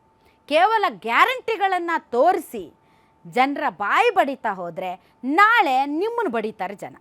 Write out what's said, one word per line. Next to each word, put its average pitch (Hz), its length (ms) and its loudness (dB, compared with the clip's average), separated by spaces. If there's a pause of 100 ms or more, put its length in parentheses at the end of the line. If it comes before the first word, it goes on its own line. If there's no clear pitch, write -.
(480)
ಕೇವಲ 403 400 2
ಗ್ಯಾರಂಟಿಗಳನ್ನ 359 1080 0
ತೋರಿಸಿ 294 680 0 (600)
ಜನರ 269 420 0
ಬಾಯಿ 240 420 0
ಬಡಿತಾ 277 500 -2
ಹೋದ್ರೆ 180 420 -10 (220)
ನಾಳೆ 320 640 4
ನಿಮ್ಮನ್ನು 392 440 -4
ಬಡಿತಾರೆ 214 440 -6
ಜನ 135 260 -16